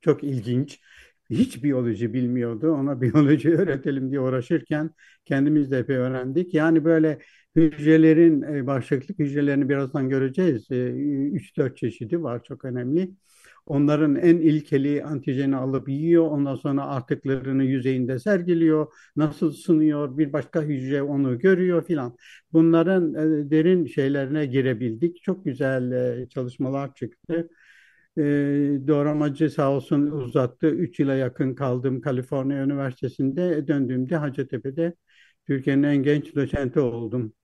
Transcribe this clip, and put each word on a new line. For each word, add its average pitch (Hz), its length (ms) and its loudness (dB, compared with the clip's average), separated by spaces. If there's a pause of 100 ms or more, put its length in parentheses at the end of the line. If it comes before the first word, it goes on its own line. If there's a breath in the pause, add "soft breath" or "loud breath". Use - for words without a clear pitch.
Çok 151 220 0
ilginç. 127 560 -4 (500 soft breath)
Hiç 139 340 -2
biyoloji 120 500 -2
bilmiyordu. 123 580 -2
Ona 139 300 -2
<laughs> - 0 -
biyoloji 147 540 4
öğretelim 139 560 -2
diye 139 80 -2
uğraşırken 143 720 -2 (340 soft breath)
kendimiz 143 460 2
de 135 80 0
epey 127 160 -2
öğrendik. 131 580 -2
Yani 156 320 2
böyle 160 340 2 (360 soft breath)
hücrelerin, 160 880 6
e, 143 260 -4
bağışıklık 135 520 -2
hücrelerini 143 500 0
birazdan 139 400 -2
göreceğiz. 135 600 0
E, 123 200 -2 (400)
üç - 260 -8
dört 135 200 -2
çeşidi 123 460 -6
var, 123 200 -6
çok - 220 -16
önemli. 131 460 -4 (540 soft breath)
Onların 147 500 2
en 170 220 6
ilkeli 147 680 0
antijeni 139 520 -4
alıp 131 340 -4
yiyor. 165 380 2
Ondan 143 280 -4
sonra 139 320 -4
artıklarını 135 760 -4
yüzeyinde 131 560 -2
sergiliyor. 165 680 2 (280 soft breath)
Nasıl 151 360 0
sınıyor, 147 680 0
bir 147 160 -2
başka 151 280 -4
hücre 139 420 -2
onu 139 360 -2
görüyor 180 460 2
filan. 135 320 -4 (360 loud breath)
Bunların, 165 600 4
e, 156 380 0
derin 165 340 4
şeylerine 139 600 -2
girebildik. 127 800 -2
Çok 190 220 -4
güzel, 131 460 -2
e, 127 380 -4
çalışmalar 135 680 -8
çıktı. 165 540 -8 (680 soft breath)
E, 160 40 -2 (680)
doğramacı 147 600 0
sağ 139 220 0
olsun 143 400 0
uzattı. 131 580 -2
Üç 170 300 -4
yıla 135 160 0
yakın 131 400 -2
kaldım 127 460 -2
Kaliforniya 135 640 -4
Üniversitesi'nde. 139 1040 -2
Döndüğümde 131 480 -2
Hacettepe'de 143 800 -4 (540 soft breath)
Türkiye'nin 139 360 0
en 143 200 2
genç 147 320 0
doçenti 135 440 -2
oldum. 117 540 -2 (100)